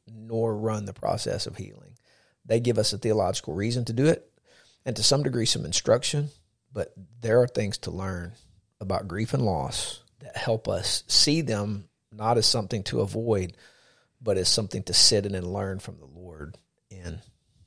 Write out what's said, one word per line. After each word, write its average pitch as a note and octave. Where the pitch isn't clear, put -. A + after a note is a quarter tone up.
nor A2+
run G#2+
the G2
process -
of -
healing. -
They A#2
give A#2+
us A2
a G2+
theological G2
reason A#2
to A#2
do C3
it, -
and A#2+
to G#2
some C#3
degree B2
some -
instruction, C#3+
but G#2+
there A#2
are A#2+
things G#2+
to -
learn F2+
about F#2+
grief G#2
and C3+
loss D2+
that -
help A2+
us F#2
see D3+
them G#2
not A2
as -
something G#2+
to A#2+
avoid, G2+
but G#2
as F2+
something -
to F2+
sit G2+
in G2
and F2+
learn G2
from -
the D2+
Lord D#2
in. F2